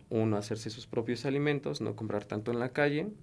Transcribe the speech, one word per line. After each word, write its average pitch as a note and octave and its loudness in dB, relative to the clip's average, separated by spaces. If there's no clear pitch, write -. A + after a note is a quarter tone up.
uno, A2 4
hacerse G#2+ -4
sus - -12
propios A#2 -2
alimentos, C#3+ 0
no A2 -2
comprar G#2 -2
tanto A2 -2
en A#2+ 0
la B2+ 0
calle, D3 2